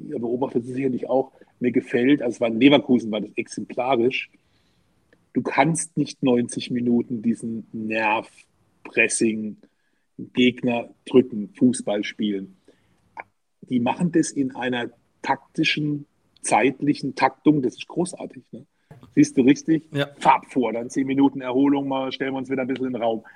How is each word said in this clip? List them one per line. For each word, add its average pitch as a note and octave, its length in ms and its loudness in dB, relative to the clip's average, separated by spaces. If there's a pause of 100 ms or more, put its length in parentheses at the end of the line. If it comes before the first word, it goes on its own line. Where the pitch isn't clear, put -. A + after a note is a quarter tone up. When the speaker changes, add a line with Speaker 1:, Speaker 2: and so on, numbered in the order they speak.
Speaker 1:
ihr D3 120 -8
beobachtet A#2+ 460 -4
es C3 40 -10
sicherlich B2+ 400 -4
auch. C3 220 0 (280)
Mir B2 120 0
gefällt, B2+ 500 2
also A#2+ 140 -4
es - 60 -14
war A#2+ 80 2
in A2+ 100 -2
Leverkusen, B2+ 520 6
war G#2+ 100 -2
das G2 160 -8
exemplarisch. A#2+ 920 -2 (1040)
Du B2+ 80 -2
kannst - 560 0
nicht - 240 -4
neunzig B2 480 0
Minuten A#2+ 540 -2
diesen A2+ 480 -4
Nerv, A2 580 -4 (540)
Pressing, A2 760 -2 (760)
Gegner B2 560 0 (160)
drücken, A2+ 500 2
Fußball A2 480 0
spielen. G2 540 -6 (1120)
Die B2+ 100 0
machen B2+ 320 0
das D#3+ 180 2
in C3 260 -4
einer A#2+ 360 -4 (320)
taktischen, D3 840 -4 (360)
zeitlichen C3+ 760 0
Taktung, C#3+ 480 2
das A#2+ 120 -4
ist - 120 -16
großartig, - 640 -8
ne? A#2+ 140 -16 (500)
Siehst D3 200 4
du C3+ 60 6
richtig? D3 500 2
Speaker 2:
Ja. C#3+ 180 -2 (100)
Speaker 1:
Fab - 260 4
vor, A#2+ 280 -2
dann A#2+ 160 -6
zehn C3+ 180 -2
Minuten C3+ 340 2
Erholung, C#3 460 2
mal C3+ 240 -4
stellen C3+ 220 -6
wir C3+ 40 -6
uns B2+ 120 -8
wieder C3 120 -2
ein B2 60 -4
bisschen C3 200 -4
in B2+ 60 -6
den A2+ 80 -8
Raum. A2+ 220 -2 (120)